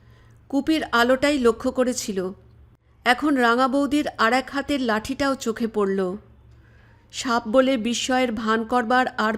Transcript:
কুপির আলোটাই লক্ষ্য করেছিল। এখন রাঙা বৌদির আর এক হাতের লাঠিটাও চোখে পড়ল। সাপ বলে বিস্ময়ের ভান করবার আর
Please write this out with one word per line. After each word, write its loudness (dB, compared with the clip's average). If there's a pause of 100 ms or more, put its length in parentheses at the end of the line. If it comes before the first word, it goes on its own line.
(480)
কুপির -2
আলোটাই 2
লক্ষ্য 0
করেছিল। -2 (720)
এখন 2
রাঙা 4
বৌদির 0 (100)
আর 2
এক -2
হাতের -4
লাঠিটাও -2
চোখে -4
পড়ল। -2 (920)
সাপ -2
বলে 4
বিস্ময়ের -2
ভান 0
করবার 0
আর -2